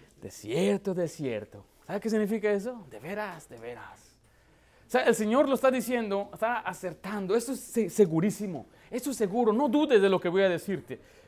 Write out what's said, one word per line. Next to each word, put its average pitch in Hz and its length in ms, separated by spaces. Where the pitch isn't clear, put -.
"De - 100
cierto, 190 600
de 170 160
cierto". 107 560
¿Sabe 196 120
qué 214 120
significa 214 420
eso? 208 380
"De - 100
veras, 185 480
de 123 80
veras". 117 500
O - 40
sea, 254 120
el 254 120
Señor 233 340
lo 269 60
está 262 160
diciendo, 226 600
está 226 260
acertando. 185 760
Esto 240 160
es - 80
se-, 214 280
segurísimo, 175 800
esto 254 200
es 233 60
seguro. 220 360
No 269 160
dudes 285 340
de 196 60
lo 185 100
que 180 100
voy 190 140
a 196 60
decirte. 170 500